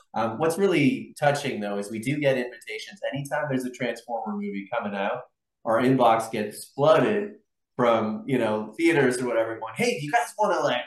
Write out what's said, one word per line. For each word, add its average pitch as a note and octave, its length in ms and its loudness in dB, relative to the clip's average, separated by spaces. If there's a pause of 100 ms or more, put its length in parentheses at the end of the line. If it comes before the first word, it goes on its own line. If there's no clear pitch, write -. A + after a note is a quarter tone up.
(140)
Um, A2+ 240 -2
what's D#3+ 200 0
really D#3+ 600 2
touching C3 420 0
though G2+ 180 -4
is G2+ 140 -6
we A2+ 80 -6
do C#3 180 -2
get C#3 180 2
invitations. - 640 -10 (140)
Anytime C#3+ 360 -4
there's B2+ 160 -2
a B2 60 -8
Transformer A2+ 640 -6
movie G2+ 380 -6
coming G#2 240 -4
out, G#2 260 -4 (420)
our A2+ 160 2
inbox B2 500 4
gets - 440 -6
flooded B2+ 600 4 (420)
from, A2 500 2
you C3 120 2
know, G#2+ 380 -2
theaters C#3+ 420 4
or B2+ 80 -4
whatever A2+ 340 0
going, - 160 -10
"Hey, A#3 240 0
do D3 60 -6
you D3 40 -8
guys A#3+ 280 0
wanna, F#3+ 220 2
like, B2 260 0